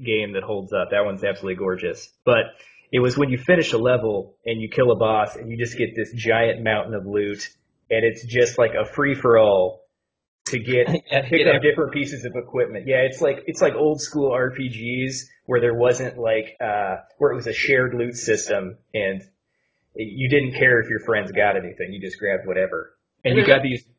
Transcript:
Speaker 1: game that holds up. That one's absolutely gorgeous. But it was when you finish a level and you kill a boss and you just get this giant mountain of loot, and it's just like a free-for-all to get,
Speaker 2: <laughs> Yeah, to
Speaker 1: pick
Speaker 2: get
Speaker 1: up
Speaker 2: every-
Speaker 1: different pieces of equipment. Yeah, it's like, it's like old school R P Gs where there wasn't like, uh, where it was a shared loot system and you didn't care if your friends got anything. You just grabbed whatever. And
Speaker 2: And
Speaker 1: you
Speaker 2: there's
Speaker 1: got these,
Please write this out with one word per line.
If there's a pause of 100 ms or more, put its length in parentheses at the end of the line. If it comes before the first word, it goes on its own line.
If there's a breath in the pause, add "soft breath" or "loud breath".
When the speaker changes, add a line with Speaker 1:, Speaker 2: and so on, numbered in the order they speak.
Speaker 1:
game
that
holds
up.
That
one's
absolutely
gorgeous. (160)
But (460 loud breath)
it
was
when
you
finish
a
level
and
you
kill
a
boss
and
you
just
get
this
giant
mountain
of
loot, (400)
and
it's
just
like
a
free-for-all (640)
to
get,
Speaker 2:
<laughs>
Yeah,
to
Speaker 1:
pick
Speaker 2:
get
Speaker 1:
up
Speaker 2:
every-
Speaker 1:
different
pieces
of
equipment.
Yeah,
it's
like,
it's
like
old
school
R
P
Gs (160 soft breath)
where
there
wasn't
like,
uh, (200)
where
it
was
a
shared
loot
system (160)
and (760)
you
didn't
care
if
your
friends
got
anything.
You
just
grabbed
whatever. (300)
And
Speaker 2:
And
Speaker 1:
you
Speaker 2:
there's
Speaker 1:
got
these, (160)